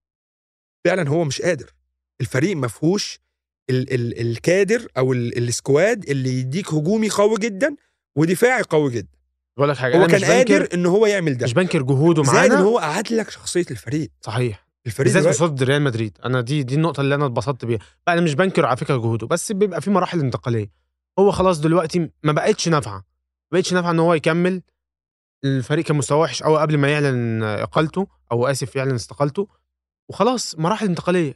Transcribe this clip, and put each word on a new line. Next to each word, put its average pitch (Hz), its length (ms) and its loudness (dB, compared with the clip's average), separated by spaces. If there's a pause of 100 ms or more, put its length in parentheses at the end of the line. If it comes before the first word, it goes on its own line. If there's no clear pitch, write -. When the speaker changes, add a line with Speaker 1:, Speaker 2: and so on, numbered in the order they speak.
(840)
Speaker 1:
فعلا 175 240 0
هو 170 140 0
مش 135 180 -6
قادر. - 320 -4 (480)
الفريق 156 360 -2
ما 131 100 -2
فيهوش 180 520 -2 (500)
ال-، 127 240 -2
ال-، 120 280 -4
الكادر 185 680 0 (100)
أو 131 160 0
ال-، 120 240 -4
السكواد 143 720 0
اللي 135 200 -4
يديك 131 440 -4
هجومي 196 360 0
قوي 208 300 2
جدا 226 360 -2 (420)
ودفاعي 202 440 2
قوي 151 300 0
جدا. 107 260 -8 (400)
Speaker 2:
بقول 143 120 2
لك 135 80 -2
حاجة، 131 160 0
Speaker 1:
هو 165 40 6
Speaker 2:
أنا 180 100 8
Speaker 1:
كان 190 140 4
Speaker 2:
مش 180 60 0
بنكر 233 260 6
Speaker 1:
قادر - 200 2
إن 180 120 0
هو 202 200 4
يعمل 175 320 2
ده. 120 80 -4
Speaker 2:
مش 117 80 -2
بنكر 170 280 2
جهوده 147 420 2
Speaker 1:
زائد 127 120 4
Speaker 2:
معانا. 220 200 6
Speaker 1:
إن - 60 4
هو 220 180 4
قعد 175 320 -4
لك 220 180 -2
شخصية - 420 -4
الفريق. 131 380 -6 (120)
Speaker 2:
صحيح. 117 460 -6 (180)
Speaker 1:
الفريق 127 220 -2
Speaker 2:
بالذات 160 140 4
Speaker 1:
دلوقتي 160 220 2
Speaker 2:
قصاد 139 200 0
ريال 143 180 2
مدريد. 113 440 -2
أنا 127 160 0
دي، 139 220 -4
دي 127 120 -4
النقطة 151 260 0
اللي 139 140 0
أنا 147 100 0
اتبسطت 120 400 -4
بيها. 113 140 -2 (260)
بقى 175 80 2
أنا 170 80 2
مش 156 140 0
بنكر 180 300 2
على 123 120 0
فكرة 147 200 -2
جهوده، 113 300 -2
بس 170 240 -4
بيبقى 190 300 -2
في 196 80 -4
مراحل 175 300 0
انتقالية. 117 520 -4 (480)
هو 196 120 4
خلاص 185 280 0
دلوقتي 165 500 0 (140)
ما 151 80 2
بقتش 170 360 0
نافعة. 117 300 0 (540)
ما 170 80 0
بقتش 180 140 -2
نافعة 175 180 0
إن 165 80 0
هو 165 140 2
يكمل. 170 480 0 (840)
الفريق 135 400 -2
كان 151 120 0
مستواه 147 220 0
وحش 160 240 -2
قوي 156 160 4
قبل 151 180 0
ما 139 140 2
يعلن 123 520 -2
إقالته، 151 640 -2 (240)
أو 120 160 0
آسف، 135 280 -4
يعلن 135 200 -2
استقالته. 143 520 -4 (640)
وخلاص، 233 480 -2
مراحل 208 280 -2
انتقالية. 175 500 -2